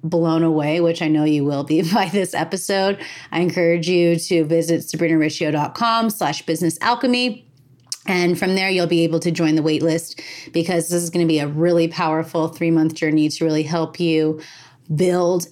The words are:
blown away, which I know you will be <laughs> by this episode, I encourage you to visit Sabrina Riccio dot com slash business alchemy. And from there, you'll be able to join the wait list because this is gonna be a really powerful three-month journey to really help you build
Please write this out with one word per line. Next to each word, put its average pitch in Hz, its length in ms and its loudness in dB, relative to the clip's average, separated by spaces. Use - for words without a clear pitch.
blown 165 400 2
away, 156 360 2
which 170 220 0
I 160 60 -2
know 156 160 2
you 151 200 2
will 143 200 -2
be 156 180 2
<laughs> 165 100 0
by 196 180 2
this 185 240 -2
episode, 190 680 -2
I 160 80 -2
encourage 170 480 0
you 170 280 4
to 165 280 0
visit 165 440 0
Sabrina 160 300 0
Riccio 151 320 -2
dot 147 240 -2
com 226 360 0
slash 156 320 -4
business 165 380 -2
alchemy. 247 640 0
And 175 320 2
from 185 160 0
there, 190 160 0
you'll 180 160 0
be 165 160 2
able 165 160 0
to 170 140 -2
join 156 240 2
the 151 60 2
wait 156 200 0
list 165 380 -2
because 170 380 0
this 175 120 0
is 170 80 -6
gonna 170 160 0
be 160 140 2
a 143 80 -2
really 165 400 2
powerful 160 580 -2
three-month 165 480 0
journey 156 360 0
to 156 140 -4
really 156 200 0
help 160 340 -4
you 156 420 0
build 180 580 0